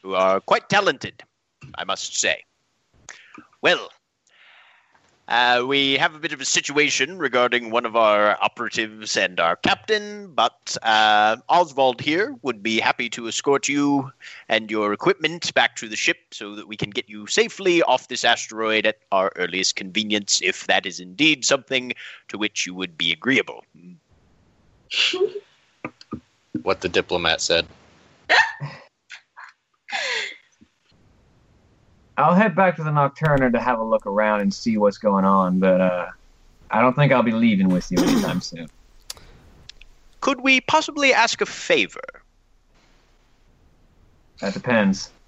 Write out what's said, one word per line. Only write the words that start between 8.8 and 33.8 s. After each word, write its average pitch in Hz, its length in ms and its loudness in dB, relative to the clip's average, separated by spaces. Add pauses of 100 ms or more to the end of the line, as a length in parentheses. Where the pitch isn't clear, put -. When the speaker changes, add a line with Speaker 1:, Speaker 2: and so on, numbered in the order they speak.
Speaker 1:
and 92 220 -2
our 85 180 2
captain, 208 760 -4
but, - 480 -2
uh, 107 540 4 (120)
Oswald 135 520 2
here 202 420 -2
would 117 200 -6
be 110 180 0
happy 120 300 -2
to 117 180 -10
escort 139 400 0
you 143 420 0 (380)
and 110 220 -2
your 104 240 0
equipment 165 600 -2
back 120 220 2
to 120 120 -12
the 107 80 -10
ship - 220 0 (140)
so 104 220 -14
that 104 120 -14
we 107 100 -14
can 107 140 -8
get 113 200 -8
you 104 160 -14
safely 190 560 0
off - 260 0
this 123 160 -8
asteroid 110 640 0
at 107 120 0 (140)
our 95 240 2
earliest 90 400 -2
convenience, 104 680 -4
if 185 260 -4
that 98 180 2
is 87 140 -10
indeed 120 440 0
something 127 480 -2 (360)
to 104 100 -10
which 104 280 -4
you 90 80 -12
would 90 220 -8
be 85 160 -2
agreeable. 95 520 -4 (3000)
Speaker 2:
What 95 180 -2
the 92 80 -4
diplomat 85 540 0
said. 82 280 0
Speaker 3:
<laughs> - 60 -20 (4000)
I'll 156 160 4
head 196 220 4
back 185 200 4
to 160 60 -8
the 156 80 -2
Nocturna 143 600 2
to 117 80 0
have 120 180 0
a 110 60 -2